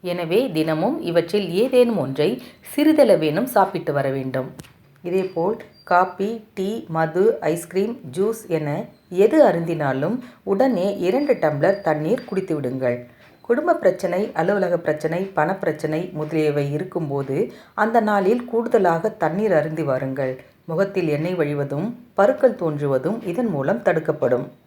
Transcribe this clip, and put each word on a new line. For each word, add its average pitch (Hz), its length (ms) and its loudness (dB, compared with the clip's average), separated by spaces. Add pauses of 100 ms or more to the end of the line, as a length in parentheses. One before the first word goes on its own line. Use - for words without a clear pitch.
எனவே 175 380 0 (100)
தினமும் 160 500 0
இவற்றில் 170 520 0
ஏதேனும் 240 460 4
ஒன்றை 139 300 0 (380)
சிறிதளவேனும் 233 840 4
சாப்பிட்டு 180 400 2
வர 139 160 0
வேண்டும். 131 400 -4 (540)
இதேபோல் 185 540 -2 (260)
காபி, 185 460 2 (240)
டீ, 196 160 -4 (180)
மது, 160 360 0 (180)
ஐஸ்கிரீம், 180 540 -2 (160)
ஜூஸ் 214 360 -4
என 156 200 -2 (500)
எது 226 260 6
அருந்தினாலும் 165 760 0 (240)
உடனே 196 440 0 (120)
இரண்டு 247 420 2
டம்ளர் 156 400 0
தண்ணீர் 156 440 -2
குடித்து 190 300 -4
விடுங்கள். 131 440 -2 (420)
குடும்ப 311 340 2
பிரச்சனை, 180 440 0 (140)
அலுவலக 180 440 2
பிரச்சனை, 160 420 -2 (160)
பணப்பிரச்சனை 156 640 -2 (140)
முதலியவை 151 580 0
இருக்கும்போது 143 680 -4 (360)
அந்த 226 280 2
நாளில் 208 440 2
கூடுதலாக 202 640 2
தண்ணீர் 180 480 0
அருந்தி 156 260 -2
வாருங்கள். 135 500 -2 (320)
முகத்தில் 165 440 -2
எண்ணெய் 156 260 -2
வழிவதும் 143 520 -2 (260)
பருக்கள் 233 420 4
தோன்றுவதும் 147 640 0 (100)
இதன் 170 220 -2
மூலம் 160 320 -2
தடுக்கப்படும். 156 640 0 (220)